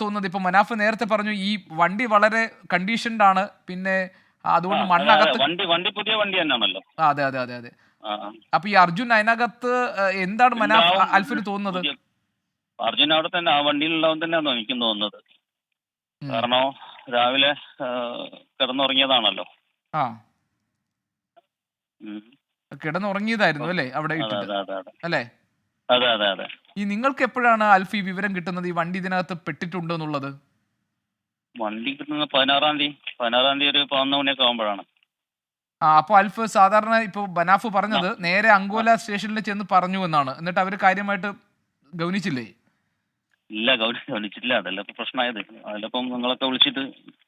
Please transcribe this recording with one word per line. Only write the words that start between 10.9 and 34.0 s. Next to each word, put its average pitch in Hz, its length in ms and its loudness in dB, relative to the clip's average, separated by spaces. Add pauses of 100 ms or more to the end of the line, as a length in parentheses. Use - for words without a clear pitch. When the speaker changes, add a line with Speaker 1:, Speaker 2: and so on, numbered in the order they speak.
Speaker 2:
ഉണ്ടാവും. 190 200 4
Speaker 1:
അൽഫിന് 214 340 2
തോന്നുന്നത്? 196 380 -4
Speaker 2:
പുതിയ - 1000 -12
അർജുൻ 135 280 2
അവിടെ 160 240 0
തന്നെ 170 140 0
ആ 147 80 4
വണ്ടിയിലുണ്ടാവും 156 640 0
തന്നെയാണോ 160 300 -2
എനിക്കും 120 280 -4
തോന്നുന്നത്. 107 420 -4 (1000)
Speaker 1:
ഉം. 135 80 -8
Speaker 2:
കാരണം 123 420 0 (400)
രാവിലെ, 131 360 2 (340)
ആ, - 20 -6 (760)
കിടന്നുറങ്ങിയതാണല്ലോ. 131 840 0 (500)
Speaker 1:
ആ. 120 240 -4 (1800)
Speaker 2:
ഉം. 104 220 -14 (600)
Speaker 1:
കിടന്നുറങ്ങിയതായിരുന്നു 196 840 -2
അല്ലേ 170 220 -4
അവിടെ 147 240 -4
Speaker 2:
അതെ, 160 100 -2
Speaker 1:
ഇട്ടിട്ട്? 104 200 -4
Speaker 2:
അതെ, 101 140 -4
അതെ, 95 160 -4
അതെ. 95 180 -10 (120)
Speaker 1:
അല്ലേ? 147 260 -2 (600)
Speaker 2:
അതെ, 123 180 4
അതെ, 107 200 2
അതെ. 95 200 -2 (300)
Speaker 1:
ഈ 202 60 -6
നിങ്ങൾക്ക് 247 400 -2
എപ്പോഴാണ് 233 400 2
അൽഫി 196 340 4
വിവരം 196 380 -4
കിട്ടുന്നത് 180 320 -4
ഈ 180 40 -4
വണ്ടി 175 280 -2
ഇതിനകത്ത് 185 340 -2
പെട്ടിട്ടുണ്ടോ 170 600 -6
എന്നുള്ളത്? 143 440 -6 (1200)
Speaker 2:
വണ്ടി 110 320 -6
കിട്ടുന്നത് 147 420 -6
പതിനാറാം 143 460 2
തീയതി, 147 180 -4 (220)
പതിനാറാം 127 400 2
തീയതി 143 180 0
ഒരു 143 60 2
പതിനൊന്ന് 135 340 0